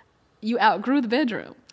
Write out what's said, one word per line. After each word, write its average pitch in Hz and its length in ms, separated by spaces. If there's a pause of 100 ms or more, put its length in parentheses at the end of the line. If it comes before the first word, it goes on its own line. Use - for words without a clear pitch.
(400)
you 220 180
outgrew 214 420
the 240 60
bedroom. 233 480 (180)